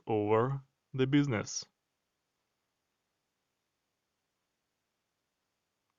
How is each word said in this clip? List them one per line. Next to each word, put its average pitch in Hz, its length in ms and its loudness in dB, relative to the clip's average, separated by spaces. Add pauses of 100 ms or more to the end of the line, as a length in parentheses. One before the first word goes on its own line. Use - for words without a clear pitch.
over 110 540 2 (340)
the 131 120 0
business. 135 640 -2 (4000)